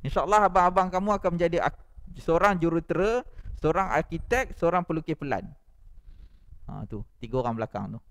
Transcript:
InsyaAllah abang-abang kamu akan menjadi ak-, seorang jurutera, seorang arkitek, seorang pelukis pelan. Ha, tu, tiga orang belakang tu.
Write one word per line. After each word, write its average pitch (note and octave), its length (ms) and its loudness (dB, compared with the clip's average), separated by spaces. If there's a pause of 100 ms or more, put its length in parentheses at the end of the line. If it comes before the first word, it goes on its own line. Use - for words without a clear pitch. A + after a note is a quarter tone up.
InsyaAllah F#3 480 4
abang-abang F#3 400 4
kamu G3 240 0
akan F#3+ 240 0
menjadi E3+ 240 2
ak-, A#2+ 160 -2 (400)
seorang F3+ 400 2
jurutera, E3+ 640 0 (400)
seorang E3 320 2
arkitek, E3 640 0
seorang F3 240 2
pelukis D#3+ 320 -2
pelan. G#2+ 320 -6 (1200)
Ha, G2+ 240 -10
tu, G#2 160 -10 (160)
tiga A#2+ 160 -4
orang A#2+ 160 -2
belakang G#2 400 -6
tu. A#2 60 -12 (100)